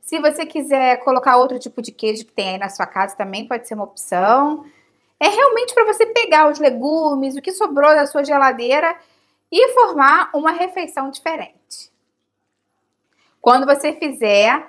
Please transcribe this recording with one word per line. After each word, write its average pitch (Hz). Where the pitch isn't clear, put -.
Se 320
você 302
quiser 269
colocar 262
outro 247
tipo 247
de 226
queijo 220
que -
tem 196
aí 190
na 196
sua 185
casa, -
também 190
pode 240
ser 220
uma 208
opção. 233
É 294
realmente 480
pra 453
você 427
pegar 311
os 294
legumes, 277
o 285
que 370
sobrou 302
da 285
sua 285
geladeira 277
e 494
formar 330
uma 311
refeição 339
diferente. -
Quando 254
você 285
fizer 233